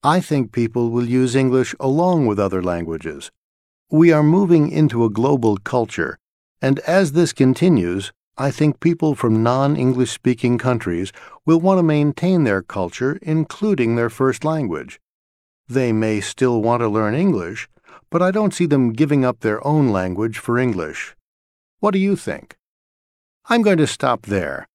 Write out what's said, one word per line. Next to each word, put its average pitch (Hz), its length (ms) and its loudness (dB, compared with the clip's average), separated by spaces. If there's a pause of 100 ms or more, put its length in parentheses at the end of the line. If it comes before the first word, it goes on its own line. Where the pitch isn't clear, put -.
I 165 160 2
think 131 320 -2
people 117 380 -2
will 120 180 -2
use 127 260 0
English 131 460 0
along 156 460 0
with 104 120 0
other 95 240 -2
languages. 82 720 -6 (580)
We 165 220 6
are 151 100 4
moving 165 480 4
into 139 340 2
a 110 60 2
global 113 460 2
culture, 107 640 -4 (420)
and 135 200 0
as 175 320 0
this 165 220 0
continues, 123 760 2 (280)
I 135 120 -2
think 151 300 0
people 160 340 0
from 110 280 0
non-English 127 680 0
speaking 123 460 0
countries 104 560 -4 (320)
will 165 160 4
want 190 180 2
to 175 40 2
maintain 156 600 2
their 98 180 0
culture, 127 580 -6
including 156 720 -2
their 117 140 -2
first 131 360 -2
language. 123 540 -6 (680)
They 123 240 0
may 110 280 0
still 120 420 -2
want 117 180 0
to 117 80 -2
learn 107 260 -2
English, 117 540 -2 (400)
but 170 140 0
I 185 80 2
don't 202 240 -2
see 180 100 0
them 135 280 2
giving 139 340 2
up 123 140 -2
their 107 260 -2
own 147 220 2
language 98 500 -2
for 120 200 -2
English. 92 560 -4 (680)
What 208 100 0
do 196 80 0
you 190 180 0
think? - 400 -10 (960)
I'm 233 100 2
going 202 180 4
to 151 80 2
stop - 360 -2
there. 82 520 -4